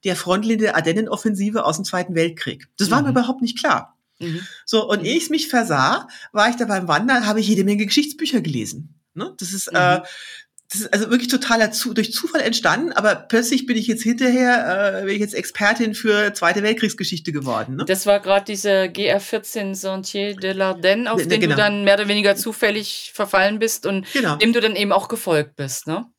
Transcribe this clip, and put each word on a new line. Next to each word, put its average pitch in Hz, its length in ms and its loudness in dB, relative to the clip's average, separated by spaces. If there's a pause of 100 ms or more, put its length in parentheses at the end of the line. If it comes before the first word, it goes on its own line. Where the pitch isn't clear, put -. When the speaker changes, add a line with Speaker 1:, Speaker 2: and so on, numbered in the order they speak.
Speaker 1:
der 180 120 0
Frontlinie 214 500 0
der - 100 0
Ardennenoffensive 208 880 0
aus 156 120 0
dem 190 80 -6
Zweiten 180 300 -4
Weltkrieg. 165 540 -2 (100)
Das 202 120 0
war 254 120 4
mir 269 60 0
Speaker 2:
Mhm. 254 80 2
Speaker 1:
überhaupt 254 260 0
nicht 233 160 -2
klar. - 400 -2 (200)
Speaker 2:
Mhm. 170 280 -8 (180)
Speaker 1:
So, 220 240 0
und 202 120 2
Speaker 2:
Mhm. 165 60 -4
Speaker 1:
ehe 247 100 0
ich's 330 140 -2
mich 302 180 -2
versah, 175 600 2 (240)
war 214 160 4
ich 240 80 -2
da 240 100 -2
beim 190 220 -2
Wandern, 226 380 2
habe 214 140 2
ich 196 80 0
jede 190 160 4
Menge 208 220 2
Geschichtsbücher 294 540 0
gelesen. 131 540 -6 (200)
Ne? 349 240 -10
Das 180 140 -10
ist, 190 160 -8
äh, 180 300 4
Speaker 2:
Mhm. 180 40 -6 (680)
Speaker 1:
das - 100 -6
ist - 120 -4
also 214 180 0
wirklich 240 180 2
totaler 226 420 2
Zu-, 220 220 -4
durch 220 220 0
Zufall - 260 -2
entstanden, 226 520 0
aber 208 220 2
plötzlich 254 520 0
bin 240 100 0
ich 214 100 -2
jetzt 226 160 0
hinterher, 240 960 2
äh, 196 40 -6
bin 196 100 0
ich 208 60 -2
jetzt 208 140 -2
Expertin 220 600 0
für 208 380 2
Zweite 190 300 0
Weltkriegsgeschichte 202 680 -2
geworden, 131 440 -4
ne? 202 100 -4
Speaker 2:
Das 190 200 0
war 202 140 4
grad 294 280 2
diese 196 400 2
G 196 180 -4
R 196 140 2
vierzehn 208 540 -6
Sentier 190 600 -6
de 190 180 -4
l'Ardenne, 190 560 0
auf 214 100 0
Speaker 1:
Ne, 165 60 0
ne, 165 40 -4
Speaker 2:
den 214 140 2
Speaker 1:
genau. 151 140 2
Speaker 2:
du - 40 2
dann 202 240 2
mehr 196 100 6
oder 202 140 0
weniger 202 280 2
zufällig 214 800 -4
verfallen 202 440 2
bist 226 260 -2
und 190 300 -2
Speaker 1:
Genau. 202 220 0
Speaker 2:
dem 214 180 4
du 240 80 4
dann 214 140 0
eben 202 160 0
auch 196 160 0
gefolgt 156 480 -2
bist, 135 300 -8
ne? 185 200 -6 (120)